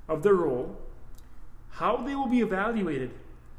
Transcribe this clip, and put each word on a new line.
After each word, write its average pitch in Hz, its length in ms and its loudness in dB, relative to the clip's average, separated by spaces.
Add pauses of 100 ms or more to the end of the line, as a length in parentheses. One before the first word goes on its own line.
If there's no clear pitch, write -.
of 147 140 0
the 202 100 8
role, 160 440 2 (920)
how 208 300 2
they 277 160 -4
will 277 140 0
be 247 120 6
evaluated, 190 720 0 (460)